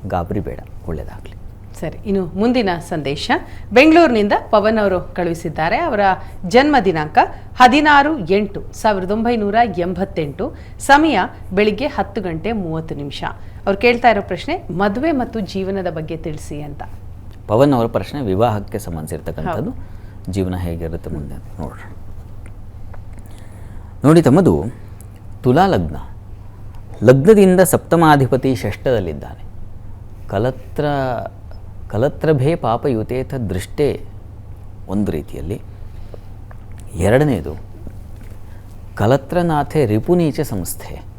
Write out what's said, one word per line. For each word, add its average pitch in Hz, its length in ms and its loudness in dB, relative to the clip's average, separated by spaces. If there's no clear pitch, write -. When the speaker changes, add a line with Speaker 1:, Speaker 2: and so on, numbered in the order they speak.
Speaker 1:
ಗಾಬರಿ 92 320 -2
ಬೇಡ, 62 200 -8
ಒಳ್ಳೆಯದಾಗಲಿ. - 460 -10
Speaker 2:
ಸರಿ, - 260 -8
ಇನ್ನು 196 200 0
ಮುಂದಿನ 214 420 2
ಸಂದೇಶ 147 420 -4
ಬೆಂಗಳೂರಿನಿಂದ 262 600 8
ಪವನ್ 208 280 4
ಅವರು 185 220 2
ಕಳುಹಿಸಿದ್ದಾರೆ. 170 760 -2
ಅವರ 294 240 0
ಜನ್ಮ 269 360 6
ದಿನಾಂಕ 160 340 2
ಹದಿನಾರು 294 600 6
ಎಂಟು 190 440 0
ಸಾವಿರದ 196 360 0
ಒಂಬೈನೂರ 214 440 0
ಎಂಬತ್ತೆಂಟು, 180 760 -2
ಸಮಯ 285 400 6
ಬೆಳಿಗ್ಗೆ 214 320 2
ಹತ್ತು 208 360 -4
ಗಂಟೆ 170 300 -4
ಮೂವತ್ತು 160 420 -4
ನಿಮಿಷ. 143 300 -8
ಅವ್ರು 196 140 2
ಕೇಳ್ತಾ 240 300 6
ಇರೋ 202 120 2
ಪ್ರಶ್ನೆ, - 480 -4
"ಮದುವೆ 208 420 0
ಮತ್ತು 233 280 -2
ಜೀವನದ 190 500 -4
ಬಗ್ಗೆ 160 260 -6
ತಿಳಿಸಿ" 151 460 -8
ಅಂತ. 147 200 -10
Speaker 1:
ಪವನ್ 135 240 6
ಅವರ 117 140 4
ಪ್ರಶ್ನೆ 113 340 -4
ವಿವಾಹಕ್ಕೆ 104 580 0
ಸಂಬಂಧಿಸಿರ್ತಕ್ಕಂಥದ್ದು. 85 920 -6
Speaker 2:
ಹೌದು. - 640 -12
Speaker 1:
ಜೀವನ 92 240 -2
ಹೇಗಿರುತ್ತೆ 82 540 -6
ಮುಂದೆ 73 240 -8
ಅಂತ - 260 -12
ನೋಡ್ರಿ. 98 360 -10
ನೋಡಿ 165 180 10
ತಮ್ಮದು, 120 420 6
ತುಲಾ 147 240 6
ಲಗ್ನ, 85 300 0
ಲಗ್ನದಿಂದ 180 580 8
ಸಪ್ತಮಾಧಿಪತಿ 139 960 6
ಷಷ್ಠದಲ್ಲಿದ್ದಾನೆ. 90 880 -2
ಕಲತ್ರ, 127 560 -2
ಕಲತ್ರಭೇ 143 640 2
ಪಾಪಯುತೇಥ 123 800 0
ದೃಷ್ಟೇ 107 680 -2
ಒಂದು 95 240 0
ರೀತಿಯಲ್ಲಿ. 76 500 -6
ಎರಡನೇದು, 95 600 2
ಕಲತ್ರನಾಥೆ 147 920 2
ರಿಪುನೀಚ 151 540 2
ಸಂಸ್ಥೆ - 800 -6